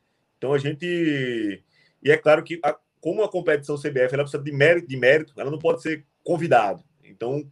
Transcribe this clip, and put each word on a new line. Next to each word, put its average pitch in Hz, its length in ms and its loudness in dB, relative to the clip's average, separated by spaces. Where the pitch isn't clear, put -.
Então 127 160 -4
a 143 60 2
gente, 139 1040 -4
e 131 80 4
é 151 80 6
claro 156 240 4
que 165 200 -10
a... 147 140 -2
como 202 240 -2
a 190 40 0
competição 151 500 -2
C 143 120 -8
B 139 100 0
F, 127 140 0
ela 139 100 0
precisa 143 180 -8
de 147 100 -8
mérito, 170 340 4
de 135 100 -8
mérito, 139 420 4
ela 127 120 -6
não 151 80 -6
pode 165 220 -2
ser 156 240 -8
convidado. 127 600 0
Então 131 500 -8